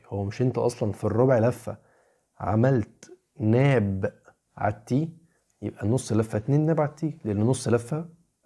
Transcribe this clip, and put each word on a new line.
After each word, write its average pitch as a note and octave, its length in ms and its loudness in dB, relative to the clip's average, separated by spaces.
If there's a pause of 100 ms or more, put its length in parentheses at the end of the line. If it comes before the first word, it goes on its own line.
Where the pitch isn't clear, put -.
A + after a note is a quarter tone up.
هو G2+ 180 -6
مش G#2 180 -4
انت B2 160 0
اصلًا A#2 340 -2
في - 120 -6
الربع A#2 340 4
لفه A2+ 380 0 (640)
عملت A2 720 0 (260)
ناب G#2+ 760 2 (420)
على G#2 180 -2
التي؟ D3+ 340 -4 (540)
يبقى G#2 240 -6
نص A#2+ 260 0
لفه A2 260 0
اتنين C#3+ 280 0
ناب D#3 140 0
على D3 100 0
التي، D#3 340 -8
لان G#2 160 -2
نص B2 280 0
لفه D3+ 400 -2 (380)